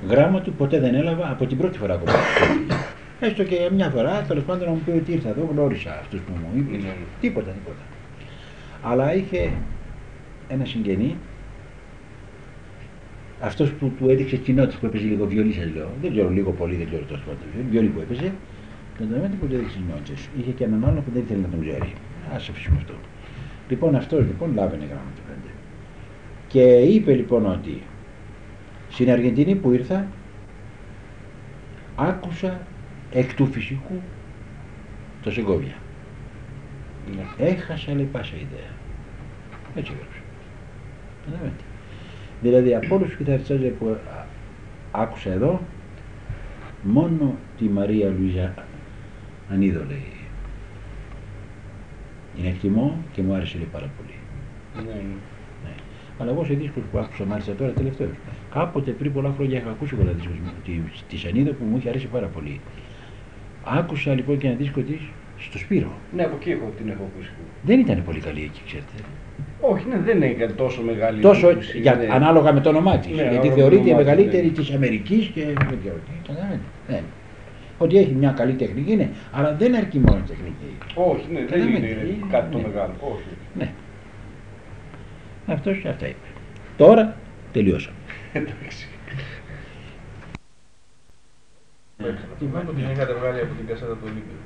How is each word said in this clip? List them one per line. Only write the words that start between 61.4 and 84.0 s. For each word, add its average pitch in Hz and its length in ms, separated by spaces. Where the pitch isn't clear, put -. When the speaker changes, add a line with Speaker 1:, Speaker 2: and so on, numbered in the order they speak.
Speaker 1:
που 131 180
μου 117 80
είχε 120 120
αρέσει 135 180
πάρα 113 200
πολύ. - 320
Άκουσα 147 500
λοιπόν 135 240
και 135 100
ένα 120 80
δίσκο 139 260
της 143 180
στο - 180
Σπύρο. - 340
Speaker 2:
Ναι, 175 80
από 139 120
εκεί 170 160
έχω, 113 260
την 107 120
έχω 95 240
ακούσει. - 180
Speaker 1:
Δεν 220 160
ήταν 104 260
πολύ 78 140
καλή 76 220
εκεί, 73 240
ξέρετε. 143 280
Speaker 2:
Όχι, 233 280
ναι, 247 160
δεν 226 100
είναι 147 120
και 117 200
τόσο 123 340
μεγάλη 110 400
Speaker 1:
Τόσο, 196 260
Speaker 2:
δίσκους, - 260
Speaker 1:
για, 120 300
Speaker 2:
είναι 110 100
Speaker 1:
ανάλογα 151 400
με 139 80
το 151 80
όνομά 160 280
της, 156 180
Speaker 2:
Ναι, - 0
Speaker 1:
γιατί 151 120
Speaker 2:
ανάλογα 123 220
με - 0
το 135 60
Speaker 1:
θεωρείται 175 340
η 165 40
Speaker 2:
όνομά 147 40
της, 143 80
Speaker 1:
μεγαλύτερη 175 420
Speaker 2:
ναι. 147 60
Speaker 1:
της 135 180
Αμερικής 139 540
και 156 200
δεν 135 360
ξέρω 92 240
τι, - 220
καταλαβαίνετε. 160 380
Ναι. 101 120
Ότι 170 200
έχει 165 160
μια 135 180
καλή 131 220
τεχνική, 135 420
ναι, 190 140
αλλά 151 240
δεν 240 200
αρκεί 190 240
μόνο 107 180
η 95 100
τεχνική. 110 440
Speaker 2:
Όχι, 165 360
ναι, 151 80
δεν 123 80
Speaker 1:
Καταλαβαίνετε, 180 380
Speaker 2:
είναι 196 420
Speaker 1:
ε, - 40
Speaker 2:
κάτι 160 200
το 143 60
Speaker 1:
ναι. 110 100
Speaker 2:
μεγάλο, 98 320
όχι. 107 320
Speaker 1:
Ναι. - 140